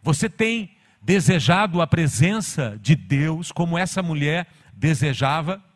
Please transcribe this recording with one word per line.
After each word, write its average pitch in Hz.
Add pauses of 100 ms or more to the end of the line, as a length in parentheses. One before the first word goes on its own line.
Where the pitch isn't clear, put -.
Você 165
tem 226 (280)
desejado 175
a 165
presença 151
de 143
Deus 143
como 175
essa 185
mulher 160 (260)
desejava? 151 (140)